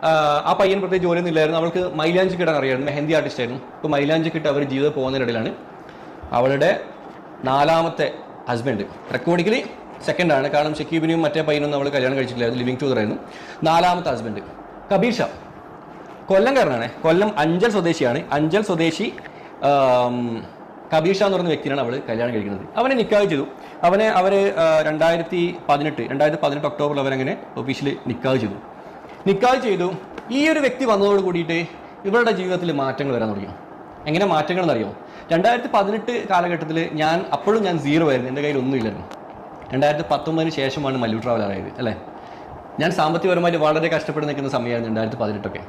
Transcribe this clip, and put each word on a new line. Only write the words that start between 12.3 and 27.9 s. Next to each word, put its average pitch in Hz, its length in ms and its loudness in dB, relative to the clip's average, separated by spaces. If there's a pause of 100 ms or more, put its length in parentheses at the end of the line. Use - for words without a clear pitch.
ലിവിങ് 127 180 -2
ടുഗദർ 131 180 2
ആയിരുന്നു. 107 180 -2 (500)
നാലാമത്തെ 175 460 4
ഹസ്ബൻഡ് 110 280 -6 (500)
കബീർ 196 260 4
ഷാ, - 80 0 (1040)
കൊല്ലംകാരനാണ്, 190 580 4 (160)
കൊല്ലം 180 260 6 (120)
അഞ്ചൽ 180 340 4
സ്വദേശിയാണ്. 156 440 2 (160)
അഞ്ചൽ 160 320 2
സ്വദേശി, 165 380 0 (640)
ആം, 123 460 4 (760)
കബീർ 165 260 4
ഷാ 214 80 4
എന്ന് 196 100 2
പറയുന്ന 175 180 0
വ്യക്തിയാണ് 139 300 -2
അവൾ 117 100 -2 (140)
കല്യാണം 120 260 0
കഴിക്കുന്നത്. 101 300 -4 (160)
അവനെ 269 200 2
നിക്കാഹ് 208 320 4
ചെയ്തു. 143 120 0 (440)
അവനെ 202 180 4 (140)
അവര്, 196 200 4 (220)
ആ, 165 40 6 (220)
രണ്ടായിരത്തി 165 540 2 (260)
പതിനെട്ട്, 147 420 0
രണ്ടായിരത്തി 147 340 2
പതിനെട്ട് 147 260 0
ഒക്ടോബറിൽ 147 340 -2
അവരങ്ങനെ 135 300 0 (280)
ഒഫീഷ്യലി 139 320 -2 (160)